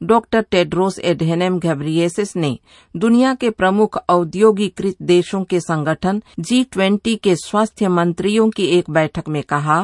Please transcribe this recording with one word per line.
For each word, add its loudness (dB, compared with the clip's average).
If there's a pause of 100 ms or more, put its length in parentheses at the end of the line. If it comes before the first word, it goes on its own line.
डॉक्टर 0 (100)
टेड्रोस 0
एडहेनम -2
घेब्रेयेसस -2
ने -2 (380)
दुनिया 2
के -2
प्रमुख 0 (120)
औद्योगिकृत 2
देशों 0
के -2
संगठन -4 (180)
जी 0
ट्वेंटी 0
के 2
स्वास्थ्य -2
मंत्रियों 0
की -2
एक 2
बैठक -2
में -2
कहा 0